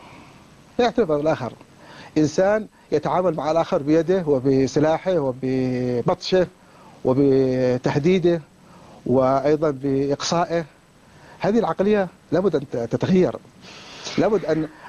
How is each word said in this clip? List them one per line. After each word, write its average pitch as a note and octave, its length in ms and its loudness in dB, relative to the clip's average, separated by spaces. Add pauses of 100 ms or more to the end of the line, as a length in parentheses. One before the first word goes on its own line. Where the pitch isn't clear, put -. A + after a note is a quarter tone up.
(800)
لا A#3+ 60 2
يعترف G#3+ 260 0
بالآخر. D3 420 -2 (640)
إنسان F#3+ 500 2 (240)
يتعامل E3 440 0
مع C#3 160 -4
الآخر D#3+ 300 0
بيده E3 460 2
وبسلاحه C#3+ 920 2
وببطشه C3 1300 -2 (580)
وبتهديده C3+ 1400 2 (640)
وأيضا C3+ 680 2
بإقصائه. C#3+ 960 -2 (720)
هذه G#3 200 0
العقلية G3 480 0 (240)
لابد F3 240 2
أن C#3+ 160 -4
ت-، C3 60 -6
تتغير، C3 580 0 (840)
لابد G3 280 2
أن، D#3 220 -2 (220)